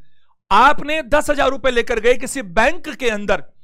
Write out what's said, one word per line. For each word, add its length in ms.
आपने 520
दस 260
हजार 200
रुपए 220
लेकर 280
गए 160
किसी 260
बैंक 500
के 180
अंदर 340